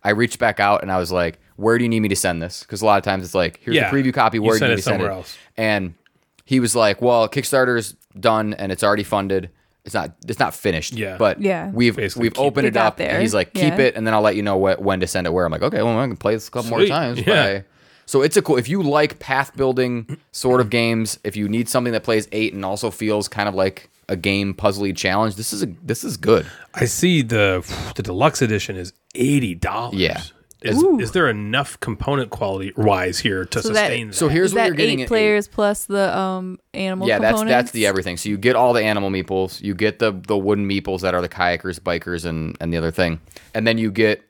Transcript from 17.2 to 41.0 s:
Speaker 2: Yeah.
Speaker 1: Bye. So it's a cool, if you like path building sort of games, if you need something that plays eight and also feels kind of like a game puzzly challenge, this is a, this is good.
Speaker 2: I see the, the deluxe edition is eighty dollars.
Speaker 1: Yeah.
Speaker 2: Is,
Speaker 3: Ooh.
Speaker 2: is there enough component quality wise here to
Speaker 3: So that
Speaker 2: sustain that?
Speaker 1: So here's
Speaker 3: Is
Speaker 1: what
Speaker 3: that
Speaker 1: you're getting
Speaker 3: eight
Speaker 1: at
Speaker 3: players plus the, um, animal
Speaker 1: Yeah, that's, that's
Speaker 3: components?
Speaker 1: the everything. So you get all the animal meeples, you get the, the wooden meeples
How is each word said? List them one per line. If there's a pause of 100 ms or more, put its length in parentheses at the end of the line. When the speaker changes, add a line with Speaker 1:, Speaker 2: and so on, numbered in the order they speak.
Speaker 2:
Yeah.
Speaker 1:
Bye. (420)
So
it's
a
cool,
if
you
like
path
building (140)
sort
of
games,
if
you
need
something
that
plays
eight
and
also
feels
kind
of
like (200)
a
game
puzzly
challenge,
this
is
a, (160)
this
is
good. (280)
Speaker 2:
I
see
the, (300)
the
deluxe
edition
is (240)
eighty
dollars.
Speaker 1:
Yeah. (420)
Speaker 2:
Is,
Speaker 3:
Ooh.
Speaker 2:
is
there
enough
component
quality
wise
here
to
Speaker 3:
So
that (140)
Speaker 2:
sustain
that?
Speaker 1:
So
here's
Speaker 3:
Is
Speaker 1:
what
Speaker 3:
that
Speaker 1:
you're
getting
Speaker 3:
eight
Speaker 1:
at
Speaker 3:
players
plus
the,
um, (160)
animal
Speaker 1:
Yeah,
that's,
that's
Speaker 3:
components?
Speaker 1:
the
everything.
So
you
get
all
the
animal
meeples,
you
get
the, (140)
the
wooden
meeples